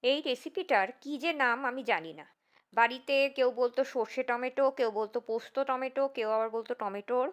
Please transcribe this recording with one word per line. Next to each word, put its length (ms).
এই 180
রেসিপিটার 640
কি 160
যে 160
নাম 320
আমি 180
জানি 300
না। 120
বাড়িতে 560
কেউ 220
বলতো 320
সর্ষে 400
টমেটো, 480
কেউ 200
বলতো 280
পোস্ত 400
টমেটো, 480
কেউ 220
আবার 200
বলতো 240
টমেটোর 600